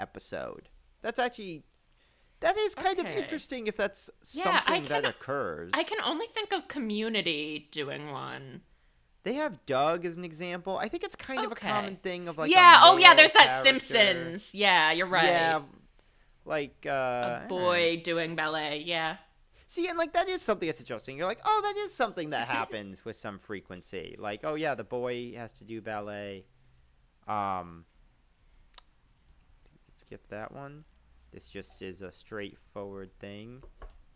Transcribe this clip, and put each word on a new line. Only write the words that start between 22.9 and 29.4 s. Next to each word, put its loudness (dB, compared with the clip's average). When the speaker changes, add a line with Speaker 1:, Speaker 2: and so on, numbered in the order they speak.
Speaker 1:
with -12
some -12
frequency." -12
Like, -8
"Oh, -6
yeah, -4
the -8
boy -8
has -14
to -20
do -12
ballet." -10
Um, -6